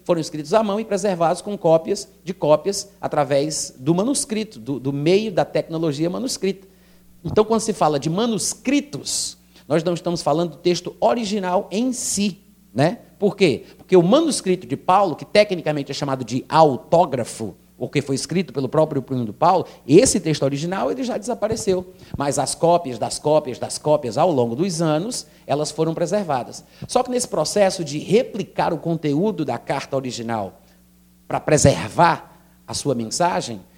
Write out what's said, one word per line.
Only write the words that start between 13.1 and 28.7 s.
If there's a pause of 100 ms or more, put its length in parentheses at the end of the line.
Por
quê? (160)
Porque
o
manuscrito
de
Paulo,
que
tecnicamente
é
chamado
de
autógrafo, (240)
porque
foi
escrito
pelo
próprio
punho
do
Paulo, (220)
esse
texto
original
ele
já
desapareceu. (240)
Mas
as
cópias
das
cópias
das
cópias
ao
longo
dos
anos, (200)
elas
foram
preservadas. (220)
Só
que
nesse
processo
de
replicar